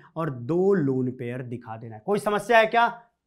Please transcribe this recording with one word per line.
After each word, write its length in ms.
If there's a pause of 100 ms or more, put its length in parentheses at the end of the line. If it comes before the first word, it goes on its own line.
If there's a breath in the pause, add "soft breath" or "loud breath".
(160 loud breath)
और 140
दो 440
लोन 360
पेयर 320
दिखा 340
देना 180
है। 120
कोई 120
समस्या 400
है 80
क्या? 200 (400)